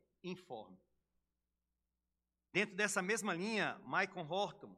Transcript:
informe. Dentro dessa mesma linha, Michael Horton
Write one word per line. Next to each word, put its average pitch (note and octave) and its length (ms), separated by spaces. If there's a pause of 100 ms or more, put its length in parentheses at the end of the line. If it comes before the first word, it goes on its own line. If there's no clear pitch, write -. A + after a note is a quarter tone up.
(240)
informe. G#2+ 520 (1800)
Dentro G3+ 220
dessa G3+ 260
mesma G3+ 320
linha, E3+ 520
Michael F3+ 440
Horton D#3+ 500